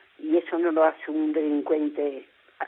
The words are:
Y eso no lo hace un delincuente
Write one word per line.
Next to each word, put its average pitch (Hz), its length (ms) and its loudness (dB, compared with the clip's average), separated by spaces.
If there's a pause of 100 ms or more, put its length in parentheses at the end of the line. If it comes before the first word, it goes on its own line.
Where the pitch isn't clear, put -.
(180)
Y 156 180 0
eso 170 220 0
no 170 120 2
lo 160 140 4
hace 156 260 0
un 156 220 0
delincuente 147 960 -2 (400)